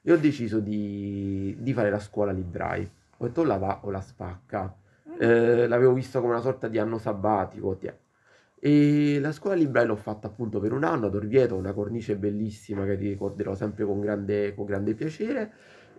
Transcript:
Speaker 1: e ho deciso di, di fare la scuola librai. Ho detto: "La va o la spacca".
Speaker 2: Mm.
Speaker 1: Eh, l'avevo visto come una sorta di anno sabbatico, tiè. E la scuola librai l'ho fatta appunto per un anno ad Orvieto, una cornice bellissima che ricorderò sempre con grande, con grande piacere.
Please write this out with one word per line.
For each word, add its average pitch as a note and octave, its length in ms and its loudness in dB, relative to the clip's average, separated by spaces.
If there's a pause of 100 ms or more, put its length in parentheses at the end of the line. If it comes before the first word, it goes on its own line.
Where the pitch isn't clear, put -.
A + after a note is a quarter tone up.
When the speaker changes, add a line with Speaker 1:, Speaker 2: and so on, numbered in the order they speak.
Speaker 1:
e D#3+ 100 2
ho E3+ 60 8
deciso B2 420 2
di, G2+ 1000 -4
di B2 140 -2
fare A2+ 180 2
la G#2 80 0
scuola G#2 320 -2
librai. F2+ 580 -4 (280)
Ho A#2+ 100 -4
detto: D#3+ 160 0
"La A2+ 140 2
va F#2+ 260 -2
o G2+ 80 -4
la F#2+ 100 -4
spacca". F#2 720 -8 (360)
Speaker 2:
Mm. E4+ 100 -14
Speaker 1:
Eh, A#2 480 6
l'avevo B2 260 6
visto C3 260 -2
come A#2+ 140 2
una A#2+ 80 -2
sorta B2+ 260 -2
di A2 120 -2
anno A2+ 180 0
sabbatico, G2 800 -2
tiè. - 180 -10 (640)
E D3 600 4
la D3 120 -2
scuola G3 240 -2
librai B2+ 300 4
l'ho A2 100 0
fatta G#2+ 320 -8
appunto G#2+ 320 -4
per G#2+ 120 0
un C#3 120 -2
anno C#3 240 0
ad F#2+ 80 -2
Orvieto, G#2+ 400 2
una F#2+ 180 -2
cornice A2+ 420 -4
bellissima G#2 680 -4
che G2 100 0
ricorderò G2+ 580 -4
sempre G#2+ 320 -4
con G2+ 140 -2
grande, G2+ 560 -2
con G2+ 100 -6
grande G2+ 300 -2
piacere. G#3+ 560 -4 (480)